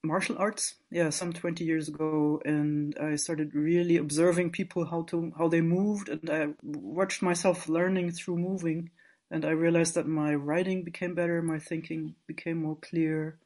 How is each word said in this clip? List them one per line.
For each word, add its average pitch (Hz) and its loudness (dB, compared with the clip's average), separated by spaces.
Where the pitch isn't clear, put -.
martial 160 -2
arts, - -2
yeah, 170 2
some 170 -4
twenty 170 -4
years 160 0
ago, 151 0
and 147 0
I 151 -2
started 151 -2
really 170 4
observing 165 2
people, 175 -2
how 165 -2
to, 170 -4
how 165 4
they 165 4
moved, 202 2
and 165 -6
I 151 0
watched 147 -4
myself 180 2
learning 175 2
through 170 -4
moving, 170 -2
and 160 -2
I 156 0
realized 165 4
that 151 0
my 151 2
writing 180 0
became 175 -6
better, 170 2
my 160 -2
thinking 160 -6
became 165 -4
more 156 -4
clear, 156 -2